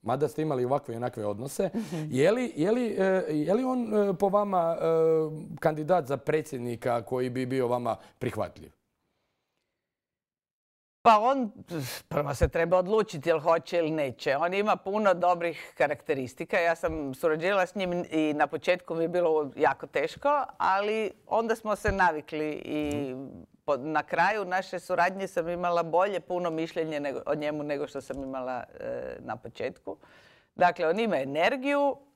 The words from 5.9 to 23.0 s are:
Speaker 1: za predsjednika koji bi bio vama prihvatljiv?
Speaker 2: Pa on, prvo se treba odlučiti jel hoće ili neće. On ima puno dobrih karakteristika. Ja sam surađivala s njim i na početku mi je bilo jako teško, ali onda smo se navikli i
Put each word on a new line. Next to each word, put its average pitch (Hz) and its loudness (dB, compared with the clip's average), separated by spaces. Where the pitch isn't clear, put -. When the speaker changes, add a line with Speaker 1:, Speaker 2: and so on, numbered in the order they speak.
Speaker 1:
za 135 -2
predsjednika 120 -2
koji 127 -2
bi 127 -4
bio 127 0
vama 120 0
prihvatljiv? 98 -6
Speaker 2:
Pa 220 10
on, 247 2
prvo 143 -2
se 165 2
treba 170 2
odlučiti 185 0
jel 160 4
hoće 165 0
ili 160 2
neće. 143 -2
On 175 0
ima 202 2
puno 202 2
dobrih 170 0
karakteristika. 147 -2
Ja 170 2
sam 156 -4
surađivala 170 2
s - -12
njim 180 -2
i 156 2
na 147 2
početku 170 -2
mi 165 0
je 170 0
bilo 156 2
jako 139 2
teško, 254 0
ali 208 0
onda 226 2
smo 214 -4
se 208 -2
navikli 160 0
i - -4